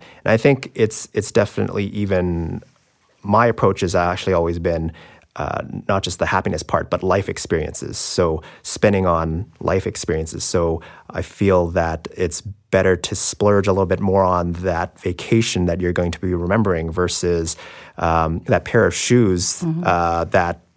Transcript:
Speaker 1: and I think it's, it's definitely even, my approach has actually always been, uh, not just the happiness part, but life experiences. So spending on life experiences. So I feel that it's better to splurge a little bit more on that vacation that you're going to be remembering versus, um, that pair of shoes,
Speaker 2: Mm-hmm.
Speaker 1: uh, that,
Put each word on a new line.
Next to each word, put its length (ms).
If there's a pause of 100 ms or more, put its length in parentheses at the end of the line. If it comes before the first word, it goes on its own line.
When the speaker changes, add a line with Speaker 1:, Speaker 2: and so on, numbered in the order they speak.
(240)
Speaker 1:
and 80
I 60
think 360
it's, 380
it's 220
definitely 540
even, 760 (600)
my 220
approach 360
has 120
actually 380
always 260
been, 360 (420)
uh, 260 (280)
not 120
just 160
the 80
happiness 380
part, 260
but 140
life 240
experiences. 680
So 440 (220)
spending 420
on 400 (140)
life 260
experiences. 600
So 360 (280)
I 120
feel 500
that 440
it's 260 (300)
better 240
to 200
splurge 520
a 40
little 140
bit 140
more 240
on 300
that 460
vacation 680
that 120
you're 140
going 180
to 80
be 140
remembering 580
versus, 640 (420)
um, 480
that 200
pair 200
of 80
shoes, 680
Speaker 2:
Mm-hmm. 240
Speaker 1:
uh, 400
that, 340 (160)